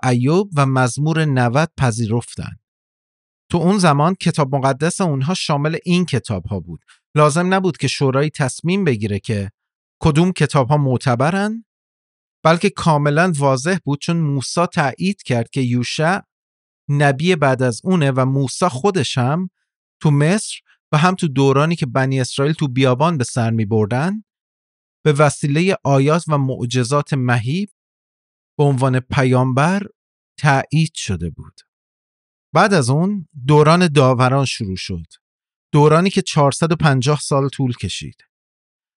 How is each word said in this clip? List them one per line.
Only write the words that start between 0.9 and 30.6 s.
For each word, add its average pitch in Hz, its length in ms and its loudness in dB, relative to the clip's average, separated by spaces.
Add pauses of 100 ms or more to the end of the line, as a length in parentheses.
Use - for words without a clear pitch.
نود 131 520 0
پذیرفتن. 113 800 -4 (920)
تو 175 60 2
اون 175 200 2
زمان 165 380 2
کتاب 147 400 -2
مقدس 135 460 -2
اونها 147 320 -2
شامل 156 520 -4
این 175 200 2
کتاب‌ها 101 540 -4
بود. 82 260 -14 (300)
لازم 151 380 2
نبود 185 240 0
که 143 100 -2
شورای 139 420 0
تصمیم 165 540 -4
بگیره 107 360 -2
که 101 320 -6 (500)
کدوم 165 300 2
کتاب‌ها 151 460 0
معتبرن، 147 880 -2 (800)
بلکه 175 260 2
کاملاً 151 640 2
واضح 139 500 0
بود 139 140 -2
چون 170 180 -2
موسی 147 560 -2
تایید 135 480 -4
کرد 117 280 -2
که 139 120 -4
یوشع 131 580 -2 (720)
نبی 143 460 2
بعد 131 280 0
از 123 200 -2
اونه 165 280 2
و 127 140 0
موسی 135 420 -2
خودش 175 500 -2
هم 151 320 -2 (520)
تو 156 100 4
مصر 151 480 0 (320)
و 156 60 2
هم 185 180 2
تو 180 120 -2
دورانی 139 480 2
که 160 100 -4
بنی 131 360 -2
اسرائیل 143 320 -2
تو 156 140 -4
بیابان 131 500 2
به 123 60 -2
سر 113 280 -2
می‌بردن، 113 720 -2 (800)
به 156 80 4
وسیله 151 720 2
آیات 139 440 2
و 151 100 0
معجزات 127 760 -2
مهیب 127 560 -2 (880)
به 147 60 2
عنوان 131 360 2
پیامبر 131 840 0 (560)
تایید 151 560 0